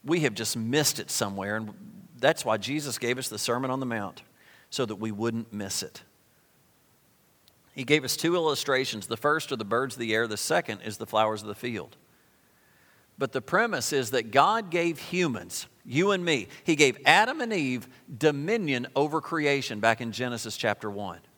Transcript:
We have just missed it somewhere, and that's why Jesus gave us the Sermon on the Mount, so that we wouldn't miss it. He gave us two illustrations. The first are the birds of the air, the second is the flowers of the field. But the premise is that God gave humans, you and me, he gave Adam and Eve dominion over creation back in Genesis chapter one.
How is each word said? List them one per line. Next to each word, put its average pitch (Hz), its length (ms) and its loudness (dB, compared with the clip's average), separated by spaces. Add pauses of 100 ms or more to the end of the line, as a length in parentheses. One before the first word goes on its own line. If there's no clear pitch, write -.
We 160 180 2
have 135 120 2
just 107 240 -4
missed 131 420 0
it - 120 -8
somewhere, 98 460 -2
and 107 180 -8 (420)
that's 135 260 4
why 110 140 2
Jesus 135 400 -4
gave 123 220 0
us 131 100 -6
the 107 100 -8
Sermon 127 320 0
on 131 100 -2
the 131 60 -4
Mount, 110 360 -6 (480)
so 131 160 -2
that 107 100 -8
we 110 160 -4
wouldn't 113 400 -4
miss 101 300 -4
it. - 200 -12 (1700)
He 139 100 -8
gave 143 200 4
us 127 120 -2
two 170 180 2
illustrations. 135 760 0
The 113 80 -2
first 151 360 0
are 135 40 -2
the 110 80 -6
birds 117 320 -2
of 123 40 -16
the 113 140 0
air, 117 120 4
the 107 100 -4
second 135 460 -2
is 107 140 -8
the 107 100 -8
flowers 107 360 2
of 107 60 -10
the 104 60 -8
field. 113 420 -8 (1200)
But 135 140 -2
the 131 100 -4
premise 185 500 0
is 127 200 0
that 113 180 0
God 185 400 4
gave 170 280 0
humans, 139 680 -2 (180)
you 160 280 2
and 180 120 0
me, 135 240 0 (160)
he 160 120 4
gave 139 280 6
Adam 226 380 6
and 233 100 -2
Eve 131 340 -2 (300)
dominion 147 680 2 (100)
over 151 240 2
creation 143 600 -2
back 113 200 4
in 117 120 -6
Genesis 120 440 -4
chapter 107 340 -2
one. 98 300 -8 (180)